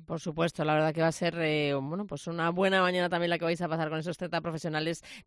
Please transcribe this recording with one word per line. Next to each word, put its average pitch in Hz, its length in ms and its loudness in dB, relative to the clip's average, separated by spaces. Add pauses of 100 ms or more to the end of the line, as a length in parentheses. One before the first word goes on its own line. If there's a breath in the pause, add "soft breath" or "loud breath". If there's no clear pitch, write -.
Por 165 160 -6
supuesto, 165 420 -2
la 151 120 2
verdad 156 180 4
que 160 80 -2
va 160 60 4
a 165 40 4
ser, 170 280 -2
eh, 151 340 2
bueno, 147 320 -4
pues - 220 -10
una 170 240 0
buena 190 300 4
mañana 180 280 2
también 170 220 2
la 170 60 4
que 165 60 -4
vais 170 180 0
a 175 60 0
pasar 156 220 0
con 156 100 -2
esos 160 180 -4
treinta 170 220 -4
profesionales, 160 640 -2 (240 loud breath)